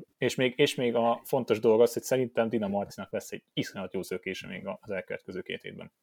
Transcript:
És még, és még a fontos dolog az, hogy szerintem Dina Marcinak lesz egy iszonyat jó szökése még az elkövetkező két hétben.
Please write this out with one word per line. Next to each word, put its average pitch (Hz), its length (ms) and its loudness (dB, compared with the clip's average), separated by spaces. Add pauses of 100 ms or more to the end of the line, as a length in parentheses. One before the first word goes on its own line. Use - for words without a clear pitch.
(180)
És 131 160 0
még, 127 240 2
és 143 160 6
még 120 200 0
a 117 300 2
fontos 120 360 0
dolog 113 200 6
az, 117 120 8
hogy 117 100 -6
szerintem 123 460 0
Dina 107 200 0
Marcinak 98 440 -6
lesz 104 200 -8
egy 107 200 -12
iszonyat - 400 -6
jó 92 100 -4
szökése 92 440 -6
még 92 200 -10 (140)
az 107 100 -16
elkövetkező 95 520 -8
két - 200 -8
hétben. 95 300 -14 (100)